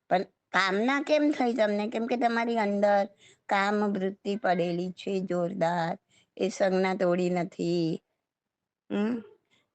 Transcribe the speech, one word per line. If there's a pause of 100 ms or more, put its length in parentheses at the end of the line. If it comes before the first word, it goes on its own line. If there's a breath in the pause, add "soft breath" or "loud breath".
પણ (300)
કામના
કેમ
થઈ
તમને?
કેમ
કે
તમારી
અંદર (400 soft breath)
કામ
વૃત્તિ
પડેલી
છે
જોરદાર, (380 soft breath)
એ
સંજ્ઞા
તોડી
નથી. (880)
હમ? (540)